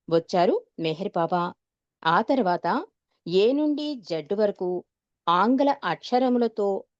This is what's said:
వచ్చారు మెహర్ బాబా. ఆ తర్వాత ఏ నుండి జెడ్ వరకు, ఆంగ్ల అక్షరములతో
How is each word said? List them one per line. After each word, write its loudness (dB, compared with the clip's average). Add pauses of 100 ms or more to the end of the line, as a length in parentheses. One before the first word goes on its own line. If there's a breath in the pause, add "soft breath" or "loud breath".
వచ్చారు 0 (140)
మెహర్ -4
బాబా. -2 (520)
ఆ 4
తర్వాత 0 (420)
ఏ 4
నుండి -2
జెడ్ -6
వరకు, -2 (460)
ఆంగ్ల 2
అక్షరములతో -2 (160)